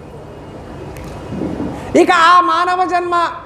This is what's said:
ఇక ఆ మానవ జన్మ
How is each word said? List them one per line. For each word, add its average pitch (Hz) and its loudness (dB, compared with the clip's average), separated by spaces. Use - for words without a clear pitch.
ఇక 339 6
ఆ 349 6
మానవ 359 2
జన్మ 349 -2